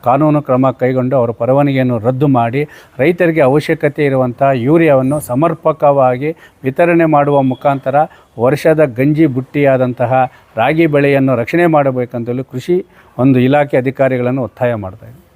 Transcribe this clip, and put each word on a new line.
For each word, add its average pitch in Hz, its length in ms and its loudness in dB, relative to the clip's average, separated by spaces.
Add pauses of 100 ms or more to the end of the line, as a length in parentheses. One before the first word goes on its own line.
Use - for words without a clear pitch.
ಕಾನೂನು 147 420 2
ಕ್ರಮ 131 220 2 (100)
ಕೈಗೊಂಡು 127 400 -2
ಅವರ 117 100 -2 (120)
ಪರವಾನಗಿಯನ್ನು 131 540 0 (100)
ರದ್ದು 131 200 0 (120)
ಮಾಡಿ 120 240 -2 (360)
ರೈತರಿಗೆ 165 520 0
ಅವಶ್ಯಕತೆ 151 600 -2
ಇರುವಂಥ 127 320 -2 (240)
ಯೂರಿಯಾವನ್ನು 147 520 2 (120)
ಸಮರ್ಪಕವಾಗಿ 143 1000 0 (360)
ವಿತರಣೆ 170 500 2
ಮಾಡುವ 143 220 2 (140)
ಮುಖಾಂತರ 135 420 -4 (500)
ವರ್ಷದ 151 380 2 (160)
ಗಂಜಿ 151 280 2
ಬುಟ್ಟಿಯಾದಂತಹ 131 840 -2 (480)
ರಾಗಿ 160 340 2
ಬೆಳೆಯನ್ನು 139 460 2
ರಕ್ಷಣೆ 170 260 0 (100)
ಮಾಡಬೇಕಂತಲೂ 123 760 -4
ಕೃಷಿ 151 240 -4 (420)
ಒಂದು 127 280 4
ಇಲಾಖೆ 143 360 0
ಅಧಿಕಾರಿಗಳನ್ನು 131 680 -2
ಒತ್ತಾಯ 120 260 -4 (100)
ಮಾಡ್ತಾ 92 220 -14
ಇದ್ದೀವಿ. 120 300 -20